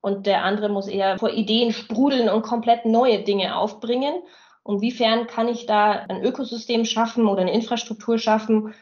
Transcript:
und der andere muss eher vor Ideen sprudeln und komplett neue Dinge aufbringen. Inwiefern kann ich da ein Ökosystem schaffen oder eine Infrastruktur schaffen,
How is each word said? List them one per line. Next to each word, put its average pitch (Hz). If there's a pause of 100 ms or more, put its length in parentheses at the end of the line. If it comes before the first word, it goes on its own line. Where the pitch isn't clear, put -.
und 196
der 196
andere 208
muss 196
eher 196
vor 220
Ideen 220
sprudeln 240
und 220
komplett 233
neue 226
Dinge 196
aufbringen. 247 (520)
Inwiefern 226
kann 226
ich 233
da 208
ein 190
Ökosystem 233
schaffen 226
oder 196
eine 185
Infrastruktur 226
schaffen, 220